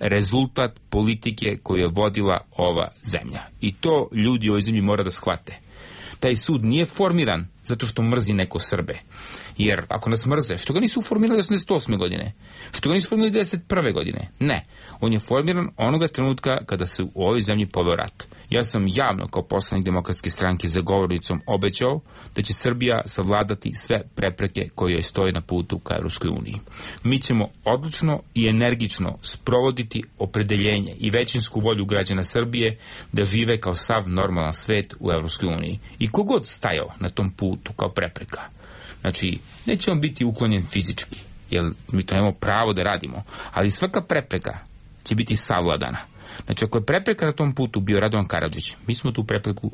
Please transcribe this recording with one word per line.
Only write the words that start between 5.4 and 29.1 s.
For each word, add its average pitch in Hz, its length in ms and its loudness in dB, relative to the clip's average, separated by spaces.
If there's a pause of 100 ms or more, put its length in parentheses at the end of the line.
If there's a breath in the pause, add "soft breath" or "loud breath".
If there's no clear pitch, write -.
Taj 127 160 4
sud 123 280 0
nije 143 200 4
formiran 160 600 2 (180)
zato 120 220 -2
što 113 160 -2
mrzi 113 320 2
neko 92 260 0
Srbe. - 380 -2 (600 loud breath)
Jer 101 300 2
ako 95 220 -2
nas 113 160 0
mrze, 127 320 0
što - 140 -4
ga 175 80 2
nisu 233 220 0
formirali 220 380 2
osamdeset 190 300 0
osme 131 260 0
godine? 92 360 -2 (400 loud breath)
Što - 160 -2
ga 165 60 4
nisu 196 140 2
formirali 220 220 4
devedeset 196 380 0
prve 135 240 2
godine? - 360 -4 (100)
Ne. 135 240 2 (380 loud breath)
On 113 120 2
je 107 60 2
formiran 160 580 0
onoga 151 320 2
trenutka 131 580 0
kada 92 200 -2
se - 160 -4
u 90 120 -4
ovoj 98 260 2
zemlji 104 260 2
poveo 87 300 2
rat. - 300 -6 (240 loud breath)
Ja 117 140 2
sam 104 240 0
javno 98 400 0
kao - 140 -2
poslanik 95 420 0
Demokratske 90 460 -2
stranke 90 380 0
za 85 120 2
govornicom 90 680 0
obećao 117 540 0 (340 loud breath)
da 107 80 0
će 107 100 -4
Srbija 120 520 0
savladati 101 680 0
sve 110 280 0 (120)
prepreke 92 600 -2
koje 90 180 2
joj 85 100 0
stoje 95 300 0
na 85 80 -2
putu 87 380 -2
ka - 160 -6
Evropskoj 85 360 -2
uniji. - 260 -4 (480 loud breath)
Mi 131 140 2
ćemo 113 300 0 (160)
odlučno 147 560 0 (140)
i 113 140 4
energično 113 720 2